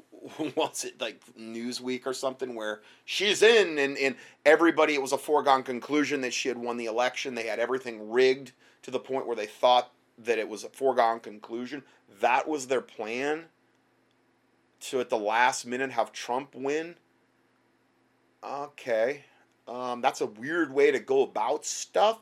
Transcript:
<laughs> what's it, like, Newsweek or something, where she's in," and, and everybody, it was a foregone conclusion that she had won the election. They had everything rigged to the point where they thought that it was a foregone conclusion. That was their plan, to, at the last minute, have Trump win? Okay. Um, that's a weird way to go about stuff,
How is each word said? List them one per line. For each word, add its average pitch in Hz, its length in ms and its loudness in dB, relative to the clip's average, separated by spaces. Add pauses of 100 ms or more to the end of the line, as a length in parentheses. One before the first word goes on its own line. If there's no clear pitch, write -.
(120)
<laughs> 143 420 -8
what's 147 300 -2
it, - 160 -12
like, 110 200 -8 (160)
Newsweek 120 720 -8
or 131 80 -4
something, 127 400 -6
where 107 260 -6 (240)
she's 175 380 0
in," 202 340 6
and, 139 220 0
and 135 160 2 (300)
everybody, 156 500 6
it 135 80 0
was 131 80 -4
a 135 80 0
foregone 135 460 4
conclusion 135 560 -2
that 123 120 -4
she - 160 -4
had 120 100 -4
won 120 180 -6
the 120 100 -6
election. 123 480 -2
They 113 140 -6
had 107 100 -4
everything 120 500 -4
rigged 131 440 2 (300)
to 131 100 -14
the 123 80 -4
point - 260 -6
where 120 80 -4
they 107 120 -6
thought 123 440 4 (260)
that 113 220 0
it 107 100 -4
was 104 140 -10
a 113 60 -14
foregone 120 500 2
conclusion. 120 640 -12 (380)
That 120 260 2
was 139 220 -6
their 127 120 0
plan, 135 640 -6 (1400)
to, 131 180 -4
at 120 100 -4
the 120 80 0
last 117 480 0
minute, 127 240 -4
have 117 220 -2
Trump 131 420 -6
win? 151 400 -4 (1500)
Okay. 135 800 -4 (440)
Um, 123 320 -6
that's 123 200 0
a 147 60 -2
weird 135 460 -4
way 143 200 6
to 123 80 0
go 135 240 2
about 117 420 -2
stuff, 214 540 0